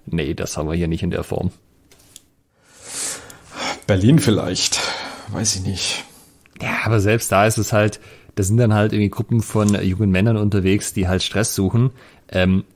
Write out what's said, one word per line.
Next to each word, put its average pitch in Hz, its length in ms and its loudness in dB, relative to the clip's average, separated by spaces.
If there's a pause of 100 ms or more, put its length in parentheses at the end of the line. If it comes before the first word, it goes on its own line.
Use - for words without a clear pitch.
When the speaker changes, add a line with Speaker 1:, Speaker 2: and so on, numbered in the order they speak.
Speaker 1:
nee, 82 260 -2
das - 240 -6
haben 78 140 -4
wir 82 40 -2
hier 85 140 0
nicht 82 140 -2
in 87 80 -2
der - 140 -4
Form. - 260 -4 (2250)
Speaker 2:
Berlin 107 320 4
vielleicht, - 640 0 (520)
weiß 101 240 -2
ich 95 60 -6
nicht. - 420 -6 (580)
Speaker 1:
Ja, 113 220 -4
aber 110 160 2
selbst 107 320 0
da 98 120 6
ist 113 140 2
es 104 140 -2
halt, 107 280 2 (360)
da 101 80 0
sind 101 120 2
dann 117 160 4
halt 107 200 4
irgendwie 104 180 2
Gruppen 113 320 0
von, 104 320 2
äh, 92 80 0
jungen 95 280 0
Männern 107 260 4
unterwegs, 101 580 2
die 90 140 0
halt 92 140 2
Stress - 320 -2
suchen. 113 360 2 (400)
Ähm, 92 340 2 (120)